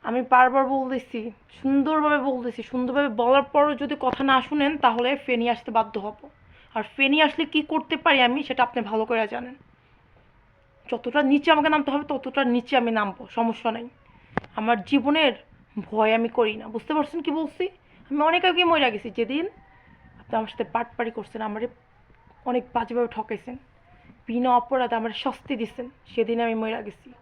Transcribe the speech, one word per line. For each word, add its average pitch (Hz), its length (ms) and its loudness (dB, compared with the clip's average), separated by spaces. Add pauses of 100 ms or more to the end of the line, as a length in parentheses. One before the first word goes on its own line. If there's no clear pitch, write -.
আমি 240 120 -2 (140)
বারবার 254 300 6 (100)
বলতেছি, 254 460 -4 (380)
সুন্দরভাবে 294 600 2 (120)
বলতেছি, 247 300 -6 (100)
সুন্দরভাবে 254 400 0 (100)
বলার 262 320 4
পরও 294 200 4 (100)
যদি 285 120 -4 (100)
কথা 254 260 0
না 262 60 6 (120)
শুনেন 294 240 0 (120)
তাহলে 240 240 2 (160)
ফেনি 240 300 0
আসতে 220 240 -10
বাধ্য 220 160 -2 (120)
হব। 214 120 -12 (580)
আর 220 60 -4 (120)
ফেনি 277 320 2
আসলে 302 260 -2
কি 311 80 2 (120)
করতে 311 220 -4 (100)
পারি 277 140 6 (100)
আমি 262 200 0
সেটা 262 180 0
আপনি 247 140 -6 (100)
ভালো 220 180 0
করে 233 120 0 (140)
জানেন। 247 200 -10 (1400)
যতটা 247 300 -2 (120)
নিচে 285 220 2
আমাকে 302 200 2
নামতে 285 200 0
হবে 294 180 -2
ততটা 277 300 -2 (120)
নিচে 247 260 -2
আমি 233 180 -2
নামবো, 202 240 -4 (160)
সমস্যা 233 380 -2
নাই। 233 100 -12 (760)
আমার 226 160 2 (140)
জীবনের 285 420 2 (560)
ভয় 214 300 2
আমি 226 100 0 (100)
করি 220 220 2
না, 220 140 -14
বুঝতে 233 220 -6
পারছেন 302 300 -2
কি 330 40 -2 (100)
বলছি? 320 240 -6 (440)
আমি 285 120 -4 (100)
অনেক 349 200 2
আগে 349 200 0
মরে 294 240 4
গেছি। 208 140 -10 (100)
যেদিন 262 260 -2 (760)
আপনি - 180 -10
আমার 220 140 -4
সাথে 226 220 -6
বাটপারি 233 440 -4
করছেন, 214 320 -10
আমারে 214 160 -6 (840)
অনেক 240 140 0 (120)
বাজেভাবে 233 400 -2
ঠকাইছেন, 220 400 -8 (680)
বিনা 247 240 0 (100)
অপরাধে 240 400 0
আমার 226 120 -4 (120)
শাস্তি 269 360 -6
দিছেন, 240 260 -8 (260)
সেদিন 233 340 0
আমি 226 160 -2
মরে 220 240 -6
গেছি। - 220 -18 (140)